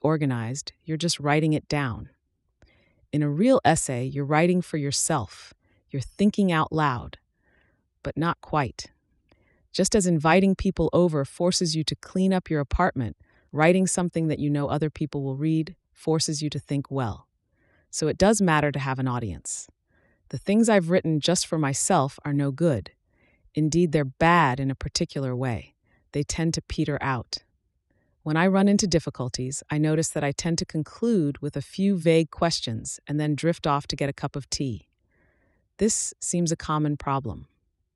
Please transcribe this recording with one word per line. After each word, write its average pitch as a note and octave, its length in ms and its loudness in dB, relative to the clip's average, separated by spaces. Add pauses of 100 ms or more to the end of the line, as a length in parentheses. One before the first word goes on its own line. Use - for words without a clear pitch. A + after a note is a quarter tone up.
organized, C#3 680 -2 (120)
you're D#3+ 120 -4
just D#3+ 220 -2
writing D3+ 340 2
it D3 140 -4
down. B2 420 -4 (1000)
In D3+ 120 0
a D3 60 0
real G#3+ 360 4
essay, C3 400 2
you're C#3+ 180 -6
writing E3 380 2
for - 160 -6
yourself. C#3+ 760 -4 (360)
You're C3+ 120 -6
thinking G3+ 500 2
out D#3+ 200 0
loud. D3 460 -2 (840)
But - 120 -6
not E3 260 -2
quite. - 500 -4 (840)
Just - 220 0
as F#3+ 120 4
inviting F3 480 4
people E3+ 360 0
over E3 340 2
forces F3 500 -2
you D#3+ 80 -2
to C#3+ 120 -4
clean F#3+ 380 -2
up F3+ 160 -2
your D#3 120 0
apartment, C3+ 560 -2 (340)
writing F3+ 340 4
something E3+ 420 -2
that D3+ 120 -2
you D3 100 0
know C#3+ 180 0
other D3+ 220 -2
people C#3+ 340 -6
will C3+ 120 -4
read D#3+ 400 -2 (180)
forces D#3 480 -2
you D3+ 80 -4
to C#3+ 100 -6
think C#3 300 -4
well. B2+ 380 -4 (640)
So - 180 -4
it D3 100 -2
does G3+ 240 4
matter D3+ 300 4
to C#3 80 -6
have C3+ 200 -4
an C3 80 -2
audience. A#2 600 -6 (640)
The C#3+ 80 -8
things G#3+ 320 2
I've F#3+ 200 4
written E3 300 2
just E3+ 260 0
for E3+ 120 -4
myself C#3+ 680 0
are D3 100 -4
no C#3+ 180 0
good. C3+ 400 -2 (600)
Indeed, D#3 380 2
they're D3 140 2
bad D3 560 2
in C3+ 100 -2
a C3 40 -4
particular C3+ 600 -6
way. B2 400 -6 (380)
They D3 100 -2
tend E3 300 -2
to - 80 -6
peter D3 400 -4
out. C3 380 -6 (840)
When D#3 140 0
I F3 100 6
run F#3+ 200 4
into G3+ 200 4
difficulties, C3+ 840 -4
I D3+ 80 -2
notice D#3 320 2
that D3+ 140 -4
I C#3+ 80 0
tend E3 280 -2
to F3 60 -6
conclude E3 760 -2
with C#3+ 160 -8
a C#3 40 -4
few G3 360 0
vague D#3+ 320 4
questions - 800 -4
and D3 120 -2
then D3+ 160 0
drift E3 320 -2
off C#3+ 200 0
to - 80 -6
get C#3 140 -2
a C#3 40 -8
cup - 220 -8
of C#3+ 140 -10
tea. B2 380 -6 (920)
This - 400 0
seems F3 320 0
a E3 60 -2
common D3+ 400 0
problem. C#3 500 -6 (480)